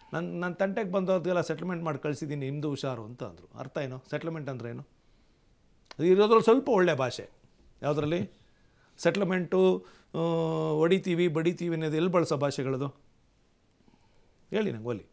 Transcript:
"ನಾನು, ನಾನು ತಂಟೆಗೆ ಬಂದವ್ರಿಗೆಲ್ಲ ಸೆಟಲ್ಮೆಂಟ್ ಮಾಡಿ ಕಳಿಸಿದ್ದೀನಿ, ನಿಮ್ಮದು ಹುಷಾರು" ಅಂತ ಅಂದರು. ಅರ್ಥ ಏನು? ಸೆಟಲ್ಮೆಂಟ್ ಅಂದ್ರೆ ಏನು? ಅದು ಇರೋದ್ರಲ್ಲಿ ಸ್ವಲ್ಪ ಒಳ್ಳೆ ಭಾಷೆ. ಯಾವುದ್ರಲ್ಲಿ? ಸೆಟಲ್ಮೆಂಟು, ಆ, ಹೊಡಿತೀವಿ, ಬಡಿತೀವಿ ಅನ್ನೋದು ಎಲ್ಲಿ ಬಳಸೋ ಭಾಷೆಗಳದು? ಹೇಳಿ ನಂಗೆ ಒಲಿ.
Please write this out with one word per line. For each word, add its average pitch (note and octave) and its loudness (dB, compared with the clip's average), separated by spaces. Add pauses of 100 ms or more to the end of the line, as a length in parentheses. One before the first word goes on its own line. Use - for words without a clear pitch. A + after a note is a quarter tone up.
(140)
"ನಾನು, E3+ -6
ನಾನು F3 -4
ತಂಟೆಗೆ G3 -2
ಬಂದವ್ರಿಗೆಲ್ಲ F3+ 2
ಸೆಟಲ್ಮೆಂಟ್ E3 -4
ಮಾಡಿ D#3 -2
ಕಳಿಸಿದ್ದೀನಿ, C#3+ -4
ನಿಮ್ಮದು D3 -4
ಹುಷಾರು" C3 -6
ಅಂತ B2 -14
ಅಂದರು. G2 -16
ಅರ್ಥ C3 -10
ಏನು? C3 -6
ಸೆಟಲ್ಮೆಂಟ್ D3+ -6
ಅಂದ್ರೆ A#2+ -8
ಏನು? B2 -10 (1120)
ಅದು D3+ -4
ಇರೋದ್ರಲ್ಲಿ G#3 6
ಸ್ವಲ್ಪ C4 4
ಒಳ್ಳೆ F#3 4
ಭಾಷೆ. B2+ -4 (520)
ಯಾವುದ್ರಲ್ಲಿ? D3+ -2 (680)
ಸೆಟಲ್ಮೆಂಟು, F#3 2 (300)
ಆ, - -2 (540)
ಹೊಡಿತೀವಿ, F3 2
ಬಡಿತೀವಿ E3 -2
ಅನ್ನೋದು D#3+ -2
ಎಲ್ಲಿ E3+ 0
ಬಳಸೋ E3 2
ಭಾಷೆಗಳದು? C3+ -2 (1600)
ಹೇಳಿ G3+ 0
ನಂಗೆ A2+ -6
ಒಲಿ. A2 -4